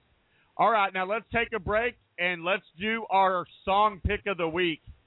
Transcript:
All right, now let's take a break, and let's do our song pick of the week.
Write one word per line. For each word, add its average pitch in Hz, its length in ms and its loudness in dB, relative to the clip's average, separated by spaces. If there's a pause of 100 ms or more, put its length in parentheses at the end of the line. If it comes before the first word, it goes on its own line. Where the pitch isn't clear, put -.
(560)
All 190 140 4
right, 196 240 2
now 185 100 -2
let's 208 300 -6
take 233 200 0
a 214 60 -4
break, 214 360 -2 (220)
and 175 240 -2
let's 185 220 -2 (160)
do 220 300 -2
our 185 340 4 (220)
song 196 400 2
pick 202 200 -2
of 190 120 -4
the 165 100 0
week. 165 320 -2 (260)